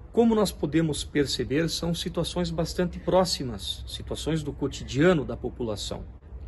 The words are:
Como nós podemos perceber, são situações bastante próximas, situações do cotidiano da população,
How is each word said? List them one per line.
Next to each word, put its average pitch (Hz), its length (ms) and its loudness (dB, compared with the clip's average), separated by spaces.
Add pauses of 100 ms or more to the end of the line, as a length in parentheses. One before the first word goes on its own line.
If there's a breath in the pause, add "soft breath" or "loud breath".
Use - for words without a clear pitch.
(120)
Como 226 220 6
nós 214 160 4
podemos 156 540 0
perceber, 139 640 0
são 165 260 -2
situações 175 560 -2
bastante 175 480 -2
próximas, 175 880 0
situações - 560 -4
do 143 80 -4
cotidiano 135 760 2
da 117 100 -4
população, 104 720 -6 (420)